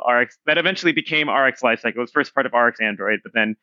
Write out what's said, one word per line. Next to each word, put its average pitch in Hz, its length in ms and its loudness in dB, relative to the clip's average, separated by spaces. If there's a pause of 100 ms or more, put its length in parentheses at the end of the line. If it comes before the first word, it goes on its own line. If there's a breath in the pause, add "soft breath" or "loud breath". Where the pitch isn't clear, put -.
R 120 160 4
X - 240 -4
that 151 120 0
eventually 175 360 0
became 151 340 -2
R 131 200 2
X 127 140 -2
Lifecycle. 113 360 0
It - 20 -2
was 120 120 -6
first 147 220 -2
part 135 120 0
of 131 80 -6
R 120 140 4
X 117 120 -2
Android, 104 440 -2
but - 100 -18
then 110 300 0